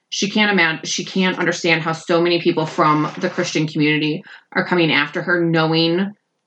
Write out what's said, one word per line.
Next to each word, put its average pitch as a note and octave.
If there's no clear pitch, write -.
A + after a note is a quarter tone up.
she -
can't G#3
imagine, E3
she -
can't F#3
understand E3
how E3
so E3
many E3+
people D#3+
from D3+
the F#3
Christian E3
community D3+
are F#3
coming E3+
after D3
her, F3
knowing E3